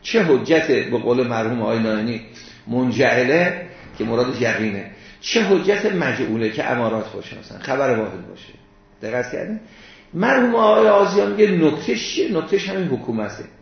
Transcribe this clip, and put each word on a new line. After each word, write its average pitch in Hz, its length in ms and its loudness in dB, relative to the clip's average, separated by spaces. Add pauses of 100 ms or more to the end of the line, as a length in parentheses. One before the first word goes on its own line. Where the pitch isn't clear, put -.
چه 226 200 0
حجت 156 440 2
به 117 320 0
قول 120 280 0
مرحوم 117 360 -2
آقای 113 160 0
ناینی 110 420 -2 (460)
منجعله 127 1000 2 (320)
که 107 60 -2
مرادش 117 360 -2
یقینه، 107 500 -2 (300)
چه - 220 0
حجت 196 440 2
مجعوله 120 640 -2
که - 200 -6
امارات 110 420 -2
باشه، - 260 -14
مثلا 104 200 -18
خبر 131 400 0
واحد 92 300 -8
باشه. - 240 -20 (500)
دقت 120 300 -4
کردین؟ 214 280 -8 (540)
مرحوم 247 400 2
آقای 220 340 6
آزیا 202 380 4
میگه 202 240 4
نکتهش 165 640 0
چیه؟ 220 240 0
نکتهش 190 300 -2
همین 190 200 -4
حکومته. 113 560 -6 (180)